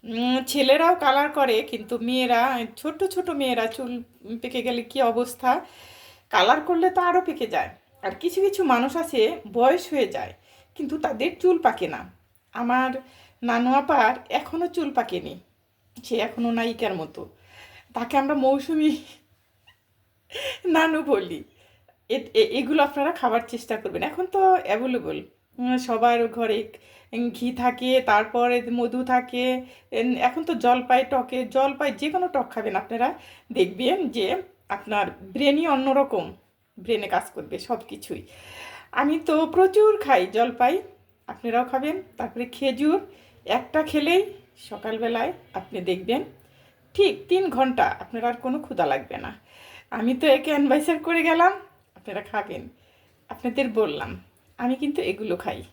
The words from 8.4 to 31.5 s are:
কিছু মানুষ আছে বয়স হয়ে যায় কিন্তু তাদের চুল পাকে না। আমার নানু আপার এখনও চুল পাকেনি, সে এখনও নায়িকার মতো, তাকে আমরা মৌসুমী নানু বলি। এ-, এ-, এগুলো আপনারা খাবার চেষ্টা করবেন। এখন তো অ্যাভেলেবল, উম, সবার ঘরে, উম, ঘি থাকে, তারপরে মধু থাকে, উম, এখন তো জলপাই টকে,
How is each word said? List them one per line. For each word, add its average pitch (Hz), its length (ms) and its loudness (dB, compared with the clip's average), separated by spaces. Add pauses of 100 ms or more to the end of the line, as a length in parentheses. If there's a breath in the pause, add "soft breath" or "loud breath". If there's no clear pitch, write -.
কিছু 392 220 2
মানুষ 254 320 2
আছে 320 460 0 (120)
বয়স 269 400 4
হয়ে 262 140 2
যায় - 260 -8 (420 soft breath)
কিন্তু 294 220 -6
তাদের 269 420 -2
চুল 359 220 4
পাকে 185 260 0
না। 156 360 -12 (300)
আমার 247 380 0 (520 soft breath)
নানু 240 300 2
আপার 269 420 4 (140)
এখনও 330 380 -2
চুল 320 260 -4
পাকেনি, 180 460 -4 (640)
সে 233 140 -4
এখনও 233 340 -2
নায়িকার 226 440 -2
মতো, - 340 -10 (640 loud breath)
তাকে 247 240 -2
আমরা 277 180 2
মৌসুমী 285 640 2 (1700 loud breath)
নানু 320 380 2
বলি। 185 400 -2 (680 soft breath)
এ-, 269 240 -4
এ-, 220 160 4 (100)
এগুলো 285 240 0
আপনারা 285 280 0
খাবার 233 360 0
চেষ্টা 233 300 -8
করবেন। - 260 -6
এখন 302 240 -4
তো 392 140 0 (240)
অ্যাভেলেবল, 214 520 -2 (400)
উম, 247 200 -2
সবার 240 500 2
ঘরে, 226 320 -2 (540 soft breath)
উম, 233 160 -2
ঘি 240 180 -6 (100)
থাকে, 254 340 0 (100)
তারপরে 240 560 2 (140)
মধু 240 320 -2
থাকে, 254 420 0 (460 loud breath)
উম, 233 200 0 (160)
এখন 285 180 -2
তো 339 100 -2
জলপাই 247 460 4 (100)
টকে, 254 280 -2 (160)